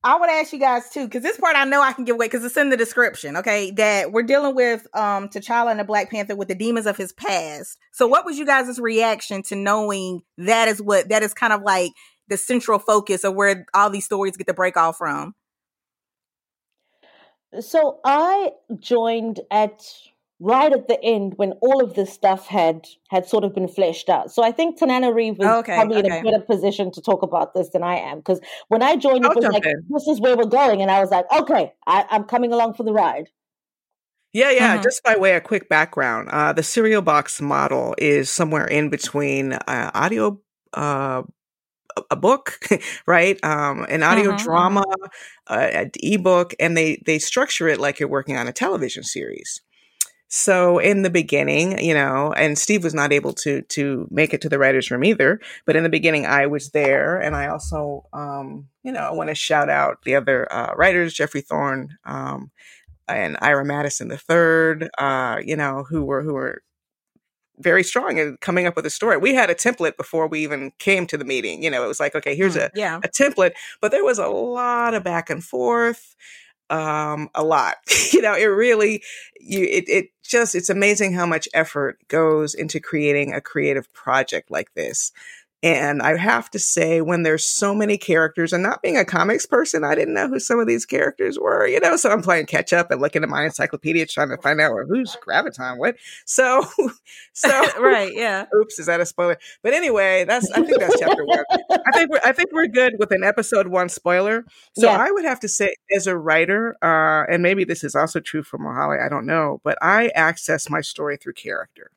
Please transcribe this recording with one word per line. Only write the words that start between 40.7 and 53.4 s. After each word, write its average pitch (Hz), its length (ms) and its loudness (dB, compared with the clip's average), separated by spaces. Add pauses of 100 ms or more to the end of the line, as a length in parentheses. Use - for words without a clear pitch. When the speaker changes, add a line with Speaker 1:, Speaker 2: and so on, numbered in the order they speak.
Speaker 3:
uh, 139 500 -4 (760)
a, - 60 -4 (100)
a 147 40 0
book, 214 420 0 (240)
<laughs> - 240 -12
right? 180 380 4
Um, 147 440 -2
an 160 140 0
audio 196 280 4
Speaker 1:
Mm-hmm, - 20 0
Speaker 3:
drama, 190 500 2
Speaker 1:
mm-hmm. 190 240 -4 (420)
Speaker 3:
uh, - 60 -2 (180)
an - 180 -2 (120)
ebook, 180 580 2
and 165 160 2
they, 160 300 0
they 156 120 0
structure 208 500 -2
it 147 120 0
like 143 200 -2
you're 143 80 -2
working 135 280 -4
on 123 120 -4
a 123 40 -8
television - 520 -4
series. - 560 -10 (680)
So 180 500 4
in 196 240 4
the 185 80 2
beginning, 156 680 0
you 165 160 0
know, 139 400 0
and 151 240 2
Steve 208 260 0
was 156 100 -2
not 143 180 0
able 143 220 0
to, 139 280 -4